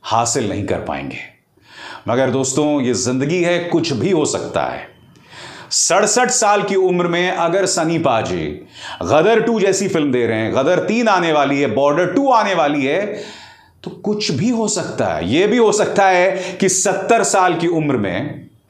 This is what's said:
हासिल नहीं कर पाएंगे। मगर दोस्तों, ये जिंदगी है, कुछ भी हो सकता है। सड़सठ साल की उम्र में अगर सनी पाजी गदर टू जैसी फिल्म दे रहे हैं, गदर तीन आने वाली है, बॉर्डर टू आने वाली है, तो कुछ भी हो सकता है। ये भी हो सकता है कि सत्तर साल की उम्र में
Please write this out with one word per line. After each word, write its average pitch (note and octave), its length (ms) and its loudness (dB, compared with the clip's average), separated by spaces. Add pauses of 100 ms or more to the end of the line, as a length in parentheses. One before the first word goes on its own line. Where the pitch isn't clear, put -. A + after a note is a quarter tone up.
हासिल A#2 460 0
नहीं F#2+ 160 -4
कर F2 140 -4
पाएंगे। C#2 380 -8 (880)
मगर B2+ 220 0
दोस्तों, C#3+ 520 0
ये B2 120 0
जिंदगी C#3 500 -2
है, F3 160 0
कुछ E3+ 340 -2
भी - 180 -2
हो D#3 140 2
सकता - 380 -2
है। B1+ 240 -8 (840)
सड़सठ G#3+ 580 2
साल G#3 340 2
की G3 120 -2
उम्र F3+ 320 2
में F3 240 0
अगर F3 340 0
सनी E3 340 0
पाजी F2 680 -2 (360)
गदर F3 380 4
टू A3+ 180 0
जैसी G3 280 2
फिल्म D3+ 240 0
दे A#2+ 160 2
रहे A2 100 0
हैं, A2 160 -2
गदर D3+ 260 2
तीन A3+ 280 0
आने F3 240 2
वाली C#3+ 300 2
है, C#3 140 0
बॉर्डर D3 380 2
टू C#4 180 2
आने G#3 220 2
वाली D3 320 0
है, F3 200 0 (760)
तो E3+ 80 -10
कुछ G#3 400 -4
भी E3 180 0
हो A3+ 180 0
सकता D#3+ 380 -4
है। E2 240 -2
ये E3+ 180 2
भी A#3 100 2
हो A3 140 4
सकता G3+ 360 2
है F#3 520 2
कि F#3+ 100 2
सत्तर G3+ 540 0
साल F3+ 320 2
की E3 120 -2
उम्र D3+ 300 0
में G2 500 -4 (220)